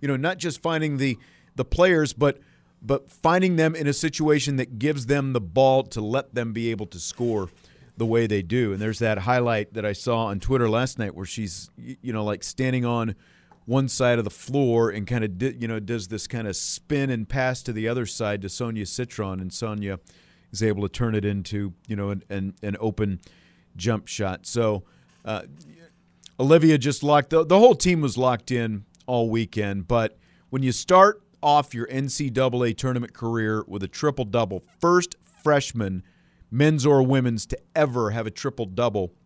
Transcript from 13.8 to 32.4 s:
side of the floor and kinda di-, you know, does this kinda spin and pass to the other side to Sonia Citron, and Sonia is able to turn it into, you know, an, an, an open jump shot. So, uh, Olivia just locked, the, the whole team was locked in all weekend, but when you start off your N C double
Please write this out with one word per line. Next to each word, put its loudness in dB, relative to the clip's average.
side 2
of 0
the -4
floor 2
and -6
kinda -2
di-, -4
you -6
know, -6
does -6
this -8
kinda -6
spin -4
and -4
pass -2
to -8
the -4
other -2
side -4
to -8
Sonia -6
Citron, -6
and -8
Sonia -6
is -6
able 0
to -2
turn -2
it 0
into, -4
you -6
know, -4
an, -8
an, -6
an -6
open -2
jump -4
shot. -6
So, -2
uh, -6
Olivia 8
just -2
locked, 4
the, 4
the 6
whole 10
team 0
was -2
locked 0
in -2
all 0
weekend, -4
but 0
when -2
you 2
start 6
off 4
your -6
N -4
C -4
double 0